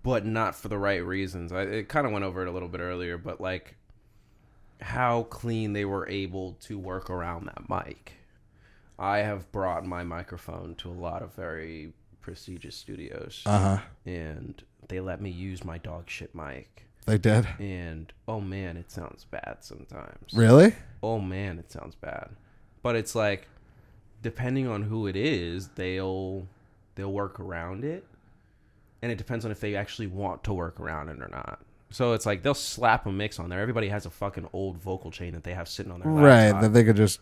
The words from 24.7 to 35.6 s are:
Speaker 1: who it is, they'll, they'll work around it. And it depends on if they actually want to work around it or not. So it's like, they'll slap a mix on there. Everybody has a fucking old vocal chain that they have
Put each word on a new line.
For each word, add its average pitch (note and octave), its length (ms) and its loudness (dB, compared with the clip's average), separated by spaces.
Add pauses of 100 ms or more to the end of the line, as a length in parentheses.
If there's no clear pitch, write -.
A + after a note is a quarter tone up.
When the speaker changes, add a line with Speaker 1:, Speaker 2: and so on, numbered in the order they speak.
Speaker 1:
who G#2+ 240 -2
it F#2 80 -4
is, F#2+ 540 -2
they'll, F#2+ 800 -6 (480)
they'll G2 160 -6
work G2 280 -6
around F#2 440 -8
it. E3 220 -8 (1000)
And A#2+ 60 -2
it A2+ 80 -4
depends A#2 260 -6
on A2 60 -4
if G2+ 80 -8
they G#2 160 -4
actually G2+ 320 -6
want F#2 380 -6
to G#2 80 0
work E2+ 260 -4
around D#2+ 300 -8
it C2 120 -12
or G#1 100 -12
not. - 280 -10 (320)
So A#2+ 220 2
it's G#2+ 120 0
like, G2+ 160 0
they'll C#3 140 2
slap - 500 2
a G2+ 60 -2
mix G2+ 280 -4
on E2+ 100 -8
there. F2+ 100 -4
Everybody A2+ 300 0
has G#2 180 -4
a - 20 -10
fucking G2 420 -8
old F#2 280 -4
vocal F#2 320 -8
chain F2 220 -10
that E2 100 -12
they F2 100 -8
have F2 140 -8